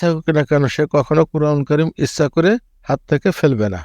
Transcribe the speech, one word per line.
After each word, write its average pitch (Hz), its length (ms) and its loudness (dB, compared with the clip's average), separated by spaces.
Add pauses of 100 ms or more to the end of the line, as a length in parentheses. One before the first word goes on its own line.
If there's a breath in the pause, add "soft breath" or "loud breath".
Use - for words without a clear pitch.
থাকুক 165 260 -2 (100)
না 151 140 2
কেন, 147 120 2 (120)
সে 160 80 -2 (120)
কখনো 151 360 2
কুরআনুল 147 400 0
কারীম 156 180 2 (160)
ইচ্ছা 147 300 -2
করে 170 180 2 (360)
হাত 139 120 -2 (100)
থেকে 175 180 0 (100)
ফেলবে 120 360 0
না। 87 100 -8